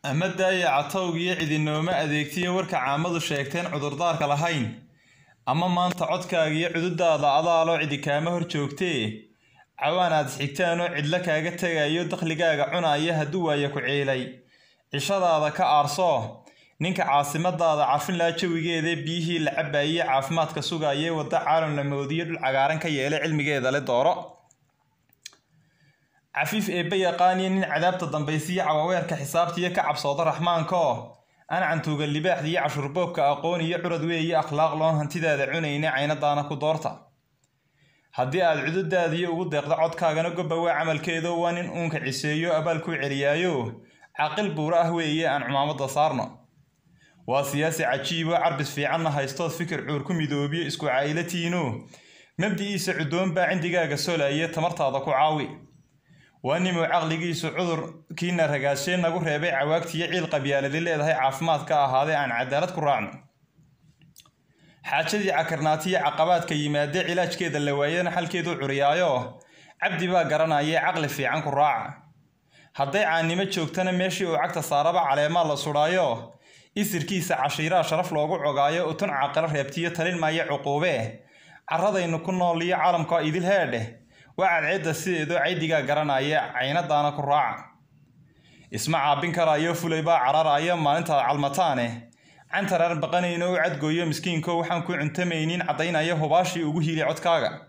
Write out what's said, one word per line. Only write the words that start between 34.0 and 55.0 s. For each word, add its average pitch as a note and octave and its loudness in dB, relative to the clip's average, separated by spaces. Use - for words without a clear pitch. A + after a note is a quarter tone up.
weeye E3 0
akhlaaq D3+ 2
loon D#3+ 4
hantidaada D3+ 0
cunayna D3+ -2
caynadaana D3 0
ku D3+ -6
doorta. D3+ -2
Haddii C3+ 0
aad D#3+ 4
cududaadii E3+ 0
ugu E3+ -2
deeqdo D3 0
codkaagana D#3+ 0
gobba E3 -4
waa E3 0
camalkeedo D#3+ -2
waa E3+ 0
nin F3 -6
uunka D#3+ -4
ciseeyo D3+ -2
abaal D#3+ 0
ku E3+ -6
celiyaayo. C#3 0
Caaqil D#3 -2
buura D#3 2
ah E3 0
weeye D#3+ 0
aan C#3 0
cumaamadda C#3 0
saarno. D3 2
Waa C3+ 0
siyaasi D#3 -2
cajiib C#3+ -2
oo E3+ 2
carbis D3 0
fiicanna D3 0
haystood C#3+ -2
fikir D#3+ -6
cuur C#3+ -2
ku F3+ -4
midoobiyo D3 -2
isku D3 -6
caa'ilatiino. D#3+ -2
Mabdi'iisa G3 -2
cuddoon D#3+ -2
baa F3 2
cindigaaga E3+ 0
solaya D3+ 0
tamartaada D#3+ 0